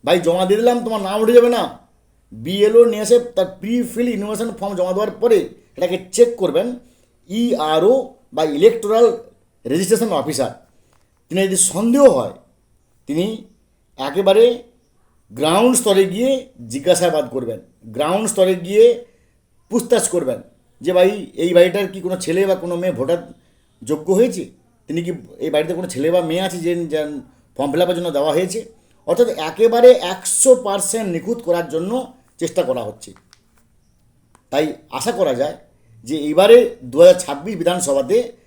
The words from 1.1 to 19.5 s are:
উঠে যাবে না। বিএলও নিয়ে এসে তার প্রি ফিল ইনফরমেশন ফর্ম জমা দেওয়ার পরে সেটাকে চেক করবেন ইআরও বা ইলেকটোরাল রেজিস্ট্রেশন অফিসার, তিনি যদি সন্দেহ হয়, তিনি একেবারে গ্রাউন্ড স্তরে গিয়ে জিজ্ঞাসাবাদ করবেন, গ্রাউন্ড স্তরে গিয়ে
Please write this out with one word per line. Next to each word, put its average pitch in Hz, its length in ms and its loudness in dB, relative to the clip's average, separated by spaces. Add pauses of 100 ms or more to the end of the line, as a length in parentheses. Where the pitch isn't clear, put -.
উঠে 226 100 2
যাবে 240 160 8
না। 226 300 -2 (540)
বিএলও 202 520 4
নিয়ে 214 180 0
এসে 240 160 4
তার - 280 -2 (140)
প্রি 233 220 -2
ফিল 240 260 -4
ইনফরমেশন 214 420 -6
ফর্ম 202 240 -8
জমা 180 180 -2
দেওয়ার 208 180 -2
পরে 220 380 0 (260)
সেটাকে 180 240 -4 (140)
চেক 233 240 2
করবেন 196 420 -2 (500)
ইআরও 220 880 0 (180)
বা 156 120 -2
ইলেকটোরাল 214 760 2 (480)
রেজিস্ট্রেশন 190 420 -2
অফিসার, 139 600 -6 (600)
তিনি 185 140 -2
যদি 190 140 -2
সন্দেহ 233 540 4
হয়, 120 220 -2 (760)
তিনি 190 380 -4 (520)
একেবারে 196 680 2 (720)
গ্রাউন্ড 180 440 2
স্তরে 196 280 2
গিয়ে 247 480 -4 (160)
জিজ্ঞাসাবাদ 156 640 0
করবেন, 117 300 -8 (240)
গ্রাউন্ড 156 440 -4
স্তরে 190 260 2
গিয়ে 214 500 2 (640)